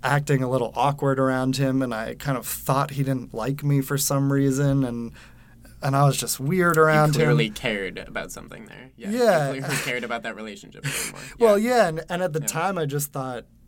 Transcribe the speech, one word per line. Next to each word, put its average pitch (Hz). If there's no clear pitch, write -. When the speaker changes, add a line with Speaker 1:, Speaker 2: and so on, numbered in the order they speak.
Speaker 1:
acting 143
a 127
little 123
awkward 139
around 131
him, 135
and 123
I 113
kind 139
of 110
thought 143
he 139
didn't 131
like 131
me 143
for 139
some 139
reason, 139
and, 117
and 135
I 139
was 139
just -
weird 170
around 156
Speaker 2:
You 151
clearly 131
Speaker 1:
him. 107
Speaker 2:
cared 98
about -
something -
there. 131
Yeah. -
Speaker 1:
Yeah. 202
Speaker 2:
You 135
clearly 139
cared 123
about 117
that 110
relationship 104
a -
little -
more. -
Speaker 1:
<laughs> -
Well, 214
Speaker 2:
Yeah. 220
Speaker 1:
yeah, 220
and, 160
and 175
at 180
the 156
Speaker 2:
Yeah. 143
Speaker 1:
time 180
I 160
just 143
thought 127